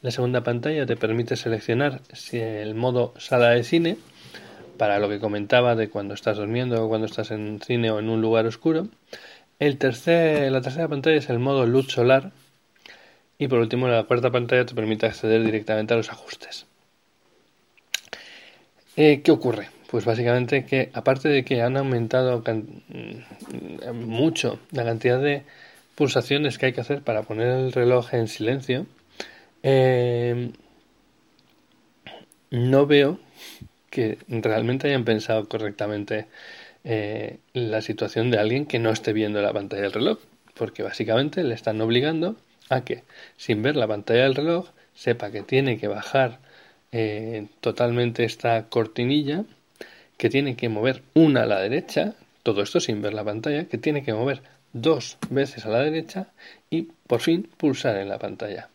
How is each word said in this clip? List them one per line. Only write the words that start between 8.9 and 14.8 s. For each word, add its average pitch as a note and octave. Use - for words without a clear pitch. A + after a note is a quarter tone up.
El C#3+
tercer, D3
la C3
tercera C#3+
pantalla D3+
es C3
el A#2
modo C3+
luz C3
solar. C3
Y C#3+
por B2
último, B2
la A#2
cuarta B2
pantalla B2
te B2
permite A2